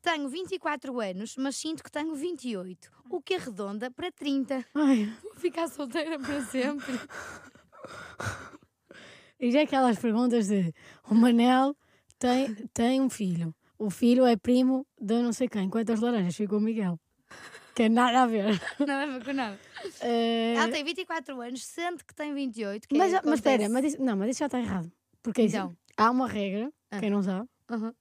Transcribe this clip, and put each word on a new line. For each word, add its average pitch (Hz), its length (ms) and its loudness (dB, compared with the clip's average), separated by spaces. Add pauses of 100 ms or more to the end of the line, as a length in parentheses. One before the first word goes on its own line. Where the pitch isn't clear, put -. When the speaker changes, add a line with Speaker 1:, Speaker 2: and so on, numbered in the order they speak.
Speaker 1:
"Tenho 294 280 -2
vinte 349 220 -8
e 381 80 -6
quatro 269 400 -6
anos, 196 380 -6
mas 269 180 -4
sinto 311 280 -8
que - 80 -20
tenho 311 240 -4
vinte 285 340 -8
e 214 80 -4
oito, 180 340 -12 (180)
o 330 120 -6
que 370 140 -4
arredonda 214 540 -6
para 359 220 -8
trinta. 269 520 -2 (120)
Speaker 2:
Ai. 269 300 4 (180)
Speaker 1:
Vou 415 120 -16
ficar 330 340 -2
solteira 302 500 -4
para 285 260 -4
sempre." 262 540 -4 (2500)
Speaker 2:
E 240 120 2
já 285 120 6
aquelas 262 340 4
perguntas 233 500 2
de, 190 260 2 (360)
"O 214 60 4
Manel 247 600 6 (440)
tem, 247 340 0 (200)
tem 254 280 2
um 262 80 2
filho. 170 460 -4 (220)
O 214 120 -2
filho 247 360 6
é 233 120 6
primo 254 480 2 (140)
de 226 220 0
não 240 120 0
sei 247 140 -2
quem. 196 220 -2
Quantas 220 300 -2
laranjas 214 360 0
ficou 208 240 -2
o - 20 2
Miguel?" 214 380 -2 (720)
Que 240 100 2
é 220 60 6
nada 247 340 6
a 247 40 4
ver. 220 160 0 (260)
Speaker 1:
<laughs> - 160 -14
Nada 277 180 -2
a 269 140 -4
ver 240 80 -10
com 277 80 -6
nada. 220 240 -4 (440)
Speaker 2:
Eh, 233 560 0
Speaker 1:
Ela 302 120 4
tem 294 140 -2
vinte 302 160 -4
e 359 60 -6
quatro 294 340 -8
anos, 247 260 -10
sente 339 380 -8
que - 100 -20
tem 294 200 -8
vinte 269 260 -6
e 214 60 -4
oito, 202 200 -8
que 277 120 0
Speaker 2:
Mas 370 160 6
Speaker 1:
é, - 20 2
Speaker 2:
já, 381 80 2
mas 302 120 2
espera, 240 280 4
Speaker 1:
acontece. 214 100 0
Speaker 2:
mas 269 200 2
isso, 269 100 -4
não, 226 140 0
mas 202 140 0
isso 254 80 -6
já 302 80 -2
está 254 120 -4
errado. 190 320 -4 (320)
Porque 233 200 2
é - 20 6
assim, 220 100 2
Speaker 1:
Então. 185 220 -6 (180)
Speaker 2:
há 220 160 6
uma 254 160 0
regra, 208 420 -4 (220)
Speaker 1:
Ah. 208 80 -8
Speaker 2:
quem 208 100 -2
não 202 140 0
sabe, 196 240 -4 (220)
Speaker 1:
Uhum. 226 320 -6